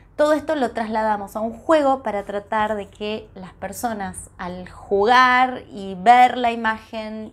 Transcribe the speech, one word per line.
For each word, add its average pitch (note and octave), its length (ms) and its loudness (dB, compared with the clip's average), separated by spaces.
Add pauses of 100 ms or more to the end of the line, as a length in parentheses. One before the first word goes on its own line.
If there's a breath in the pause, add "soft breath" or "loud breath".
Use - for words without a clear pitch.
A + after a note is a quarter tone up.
(180 soft breath)
todo D4+ 160 2
esto D4 220 -2
lo B3 160 -2
trasladamos A3 680 -4
a - 20 -6
un A3+ 140 -4
juego C4+ 500 2
para G3+ 200 -4
tratar G#3+ 520 -4
de G3 140 -8
que G#3 460 -10
las F#3 180 -18
personas G3 640 -8 (200)
al F3+ 320 -12
jugar B3 1000 2
y G3 240 -10
ver B3 420 6
la B3 140 0
imagen A3 800 -8